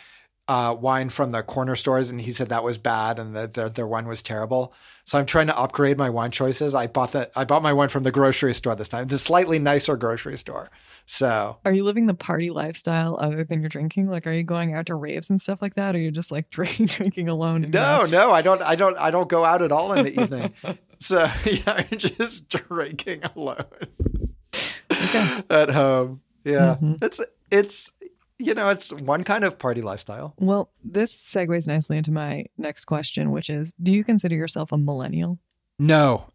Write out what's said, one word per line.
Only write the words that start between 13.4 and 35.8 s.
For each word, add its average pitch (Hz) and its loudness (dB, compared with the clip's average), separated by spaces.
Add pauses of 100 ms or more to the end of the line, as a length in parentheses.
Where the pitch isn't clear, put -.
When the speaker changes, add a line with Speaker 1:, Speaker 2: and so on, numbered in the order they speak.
Speaker 2:
than 156 -2
you're 156 -2
drinking? 160 -2
Like, 170 -6
are 160 -2
you 170 0
going 170 -2
out 165 -6
to 170 -4
raves 147 -6
and 196 2
stuff 196 -6
like 202 -6
that? 196 -2
Or - 0
are 165 -2
you 160 -2
just, 165 -6
like, 151 -6
<laughs> - -
drink-, 185 0
drinking 185 -2
alone 165 0
in 151 -6
Speaker 1:
No, 269 4
Speaker 2:
your 190 4
Speaker 1:
no, 190 6
I 165 6
don't, 185 4
I 165 2
don't, 185 4
I 156 2
don't 175 2
go 165 4
out 175 6
at 160 2
all 175 2
in 262 4
the - -2
evening. 135 -4 (100)
Speaker 2:
<laughs> - -8 (220)
Speaker 1:
So, 185 2 (180)
<laughs> - -2
yeah, 202 0
I'm 220 -4
just 226 -4
drinking 165 -8 (140)
alone 143 -8 (1300)
Speaker 2:
Okay. 185 0 (100)
Speaker 1:
at 151 6
home. 135 2 (220)
Yeah. 139 4
Speaker 2:
Mm-hmm. 156 2
Speaker 1:
It's, - -2 (320)
it's, 202 0 (480)
you 220 -2
know, 202 0
it's 190 -2
one 147 -2
kind 202 0
of 190 -2
party 120 -2
lifestyle. 107 -10
Speaker 2:
Well, 196 2 (120)
this 202 -2
segues 170 -2
nicely 151 -2
into 156 -2
my 147 -4 (120)
next 151 -8
question, 151 -4
which 151 -4
is, 151 -6
do 175 0
you 208 4
consider 190 0
yourself 160 -4
a 147 0
millennial? 147 -2 (400)
Speaker 1:
No, 147 4